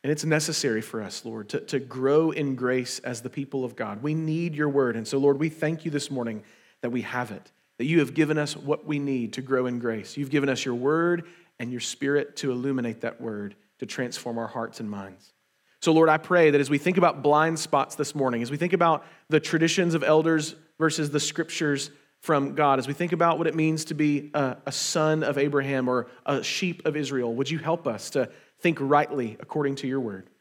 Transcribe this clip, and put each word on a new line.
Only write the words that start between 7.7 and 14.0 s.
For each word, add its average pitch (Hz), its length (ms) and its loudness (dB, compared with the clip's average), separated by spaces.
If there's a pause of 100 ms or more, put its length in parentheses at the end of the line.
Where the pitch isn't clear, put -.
that 127 80 -2
you 165 120 4
have 127 160 2
given 151 240 2
us 147 180 -4
what 143 300 -4
we 151 120 -2
need 131 360 -4
to 131 80 -8
grow 127 240 0
in 123 120 -2
grace. 113 380 -6
You've 139 140 -6
given 139 180 2
us 131 160 -2
your 123 120 -2
word 165 500 2 (320)
and 123 120 -6
your 120 100 -6
Spirit 139 560 -2
to 139 140 -2
illuminate 123 520 -2
that 120 180 -8
word, 104 340 -8 (260)
to 123 60 -8
transform 120 520 -6